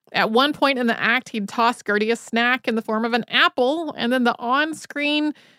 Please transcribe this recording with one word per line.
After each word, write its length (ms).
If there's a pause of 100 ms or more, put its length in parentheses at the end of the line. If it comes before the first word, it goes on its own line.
(120)
At 180
one 220
point 260
in 80
the 140
act, 300
he'd 180
toss 340
Gertie 280
a 60
snack 520
in 80
the 60
form 220
of 100
an 140
apple, 680
and 160
then 120
the 140
on-screen 920 (260)